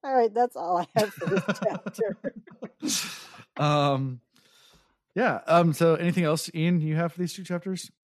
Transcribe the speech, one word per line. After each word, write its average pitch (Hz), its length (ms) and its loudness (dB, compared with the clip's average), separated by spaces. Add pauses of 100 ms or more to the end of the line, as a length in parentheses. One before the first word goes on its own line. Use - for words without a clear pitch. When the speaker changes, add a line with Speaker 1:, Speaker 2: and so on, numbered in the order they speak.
Speaker 1:
All 269 120 -2
right, 233 180 4
that's 247 220 0
all 175 240 -2
I 175 160 -4
have 208 180 2
for 170 160 -6
this 190 160 0
Speaker 2:
<laughs> - 180 -4
Speaker 1:
chapter. 202 720 -6 (1200)
Speaker 2:
Um, 143 640 0 (920)
yeah. 190 320 0
Um, 170 280 6
so 165 200 4
anything 175 300 0
else, 156 320 0
Ian, 170 260 2
you 156 140 -2
have 170 180 -2
for 175 60 -18
these 180 140 -4
two 190 100 -14
chapters? 175 480 -8 (120)